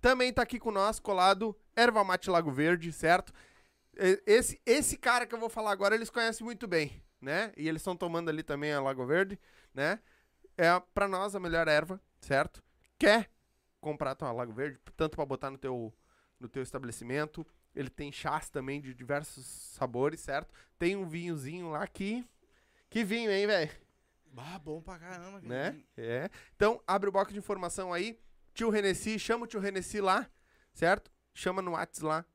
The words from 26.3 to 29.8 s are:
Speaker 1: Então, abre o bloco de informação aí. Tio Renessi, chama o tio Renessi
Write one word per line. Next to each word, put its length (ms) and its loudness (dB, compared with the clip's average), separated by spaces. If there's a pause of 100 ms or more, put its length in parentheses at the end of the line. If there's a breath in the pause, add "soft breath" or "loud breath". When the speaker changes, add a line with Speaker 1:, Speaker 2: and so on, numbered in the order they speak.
Speaker 1:
Então, 320 2
abre 220 0
o 40 -4
bloco 200 0
de 60 -8
informação 540 -6
aí. 260 -4 (360)
Tio 160 2
Renessi, 480 2
chama 260 -2
o 20 -12
tio 140 -6
Renessi 400 -4